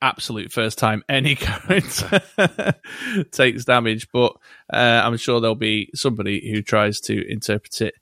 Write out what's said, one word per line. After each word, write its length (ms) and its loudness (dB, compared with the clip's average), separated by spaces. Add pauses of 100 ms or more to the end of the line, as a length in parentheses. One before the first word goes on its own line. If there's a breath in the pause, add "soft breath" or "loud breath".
absolute 500 -4
first 260 -2
time 320 0
any 260 2
<laughs> 40 -10
character 800 0 (1080 loud breath)
takes 340 2
damage, 460 2
but, 220 2 (380 loud breath)
uh, 320 4
I'm 140 0
sure 240 0
there'll 140 0
be 380 -2
somebody 580 -2
who 100 -2
tries 400 2
to 300 -4
interpret 500 -4
it 200 -4